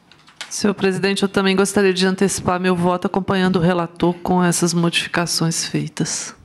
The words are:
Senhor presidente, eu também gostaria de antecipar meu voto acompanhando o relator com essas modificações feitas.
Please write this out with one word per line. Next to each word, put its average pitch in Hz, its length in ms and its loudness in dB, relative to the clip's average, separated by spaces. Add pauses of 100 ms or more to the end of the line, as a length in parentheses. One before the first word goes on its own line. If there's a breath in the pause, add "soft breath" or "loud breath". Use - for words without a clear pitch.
(480)
Senhor - 260 -2
presidente, 196 480 0
eu 202 60 2
também 190 260 0
gostaria 196 400 2
de 180 100 0
antecipar 190 540 0
meu 185 160 0
voto 180 320 0
acompanhando 185 500 0
o 180 40 0
relator 170 540 2
com 180 280 0
essas 170 320 2
modificações 170 880 0
feitas. - 680 -6 (100)